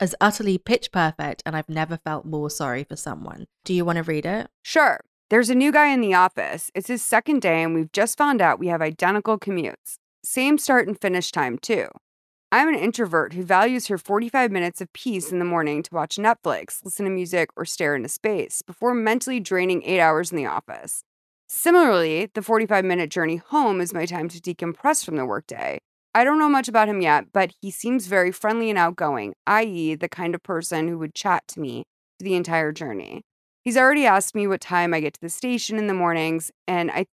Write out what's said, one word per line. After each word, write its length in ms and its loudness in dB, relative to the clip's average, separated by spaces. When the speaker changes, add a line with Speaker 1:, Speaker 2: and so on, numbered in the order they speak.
Speaker 1:
as 200 0
utterly 380 2
pitch 340 -2
perfect, 540 -2
and 100 -4
I've 140 -6
never 260 -4
felt 300 -8
more 240 -4
sorry 340 -6
for 120 -14
someone." 500 -12
Do 80 -4
you 140 2
wanna 160 0
read 240 -2
it? 220 -4
Speaker 2:
Sure. 380 2
"There's 200 6
a 40 4
new 180 6
guy 160 8
in 140 2
the 120 2
office. 600 2
It's 140 -6
his 140 -4
second 380 2
day, 220 2
and 120 0
we've 180 -2
just 260 0
found 240 4
out 160 4
we 100 -2
have 140 0
identical 560 0
commutes. 580 -6
Same 360 0
start 280 2
and 140 -6
finish 320 -2
time, 260 -2
too. 300 -4
I'm 160 4
an 80 2
introvert 560 0
who 100 -8
values 460 2
her 100 -2
forty-five 540 0
minutes 280 -4
of 120 -12
peace 400 -6
in 80 -2
the 40 0
morning 380 -2
to 120 -14
watch 220 -4
Netflix, 680 -2
listen 200 -8
to 60 -2
music, 460 -2
or 80 -6
stare 320 -2
into 120 -4
space 540 -4
before 320 -2
mentally 460 0
draining 420 0
eight 160 0
hours 320 2
in 60 -6
the 100 -4
office. 560 -8
Similarly, 840 4
the 100 -6
forty-five 420 2
minute 260 0
journey 260 0
home 440 0
is 120 -4
my 140 -4
time 220 -6
to 120 -14
decompress 640 -2
from 120 -6
the 100 -2
workday. 540 -6
I 80 6
don't 160 4
know 100 4
much 200 2
about 200 4
him 120 -2
yet, 320 2
but 280 0
he 120 -10
seems 340 -2
very 240 2
friendly 400 -2
and 80 0
outgoing, 560 0
i 160 2
e, 320 -2
the 120 -6
kind 280 -6
of 80 -14
person 420 -4
who 120 -4
would 160 -8
chat 340 -2
to 120 -14
me 220 -8
for 40 -12
the 120 0
entire 340 0
journey. 520 -10
He's 140 2
already 260 6
asked 300 4
me 120 0
what 140 0
time 320 0
I 80 0
get 140 -4
to 80 -20
the 80 -10
station 480 -4
in 80 -2
the 80 -2
mornings, 580 0
and 220 -2
I 160 -4